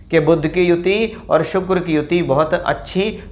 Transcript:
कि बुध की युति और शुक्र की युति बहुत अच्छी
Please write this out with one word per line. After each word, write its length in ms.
कि 100
बुध 280
की 140
युति 680
और 140
शुक्र 360
की 140
युति 300
बहुत 300
अच्छी 640